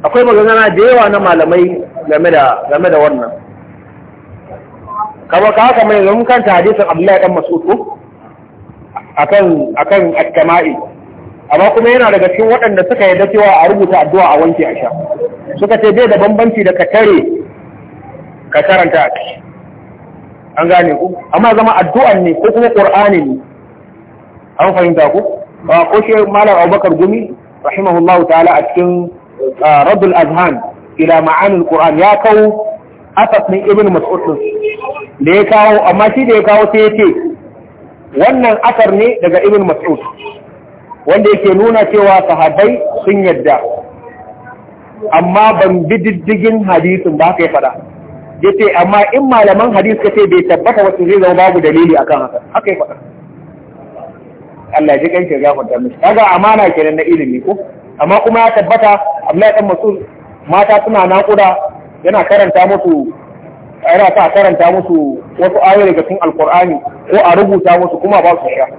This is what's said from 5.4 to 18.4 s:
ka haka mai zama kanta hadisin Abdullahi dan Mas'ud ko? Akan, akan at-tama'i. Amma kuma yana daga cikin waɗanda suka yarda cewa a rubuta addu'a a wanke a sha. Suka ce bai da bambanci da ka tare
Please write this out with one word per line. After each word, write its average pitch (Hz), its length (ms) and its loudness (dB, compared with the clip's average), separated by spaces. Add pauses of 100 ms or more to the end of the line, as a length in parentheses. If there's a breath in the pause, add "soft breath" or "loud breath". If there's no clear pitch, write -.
ka 220 80 0
haka 233 260 2
mai 208 180 2
zama 226 200 0
kanta 240 260 0
hadisin 196 340 2
Abdullahi 185 380 0
dan 185 100 0
Mas'ud 165 320 -4
ko? - 320 -4 (1200)
Akan, 156 560 0
akan 175 400 -2
at-tama'i. 170 600 -2 (760)
Amma 180 240 2
kuma 233 160 2
yana 240 220 2
daga 185 180 2
cikin 220 200 0
waɗanda 220 360 0
suka 208 200 -2
yarda 185 240 2
cewa 208 200 2
a 170 200 4
rubuta 190 320 2
addu'a 175 320 2
a 151 40 2
wanke 165 240 0
a 143 160 -4
sha. 120 120 -6 (680)
Suka 202 200 0
ce 214 160 2
bai 233 140 2
da 202 100 2
bambanci 214 460 0
da 185 100 2
ka 180 160 -2
tare 208 280 2 (1300)